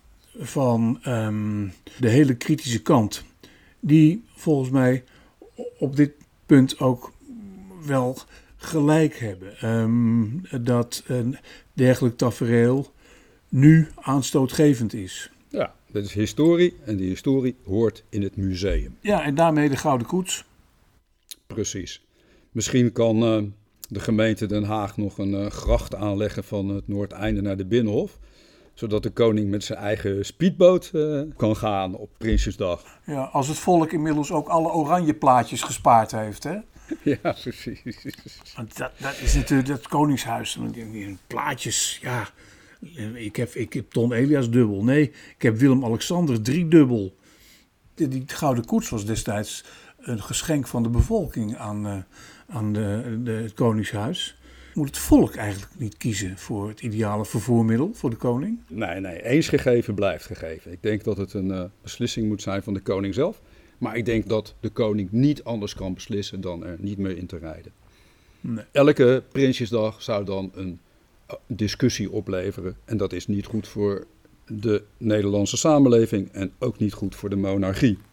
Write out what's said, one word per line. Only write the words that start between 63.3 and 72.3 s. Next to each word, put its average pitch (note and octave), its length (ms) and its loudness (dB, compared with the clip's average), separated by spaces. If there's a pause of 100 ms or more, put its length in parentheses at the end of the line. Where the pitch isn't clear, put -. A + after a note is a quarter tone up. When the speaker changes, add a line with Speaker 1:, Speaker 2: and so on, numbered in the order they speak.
Speaker 2:
Maar A2+ 180 -6
ik A#2 80 -2
denk A2 240 -2
dat A2 320 -4
de A2+ 100 -6
koning G#2+ 420 -2
niet C3+ 320 2
anders G#2+ 300 -6
kan F#2+ 200 -8
beslissen G2+ 460 -8
dan F2 240 -8
er E2+ 140 -12
niet G2+ 200 -8
meer F#2+ 180 -4
in F2+ 100 -10
te F2+ 120 -12
rijden. D#2+ 340 -14 (680)
Speaker 1:
Nee. A2+ 320 -8
Speaker 2:
Elke C#3 500 6 (100)
Prinsjesdag A#2 720 0
zou G#2 220 -4
dan F#2+ 300 -6
een, F#2 240 -10 (480)
eh, - 100 -14 (100)
discussie G#2 640 -2
opleveren. F#2 720 -6